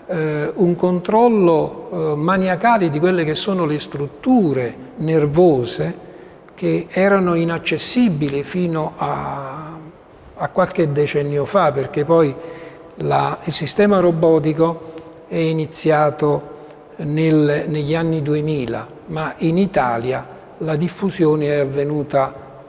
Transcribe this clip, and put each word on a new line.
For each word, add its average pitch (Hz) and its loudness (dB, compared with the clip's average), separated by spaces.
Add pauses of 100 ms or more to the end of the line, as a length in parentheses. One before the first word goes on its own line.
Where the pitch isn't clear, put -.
eh, 151 -2
un 175 2
controllo, 180 2
eh, 160 -2
maniacale 185 2
di 147 -2
quelle 175 2
che 151 -2
sono 185 -2
le 147 0
strutture 143 0 (220)
nervose 156 2 (500)
che 165 -2
erano 185 2
inaccessibili 165 0
fino 165 -2
a, 143 -6 (640)
a - -6
qualche 170 0
decennio 143 0
fa, 170 2
perché 139 -2
poi 160 4 (640)
la, 143 0
il 160 -6
sistema 202 2
robotico 160 2 (340)
è 175 -6
iniziato 151 0 (440)
nel, 151 2
negli 151 -2
anni 165 0
duemila, 143 -2 (200)
ma 156 -6
in 165 2
Italia 127 0 (340)
la 160 -2
diffusione 156 0
è 147 2
avvenuta 139 -2 (260)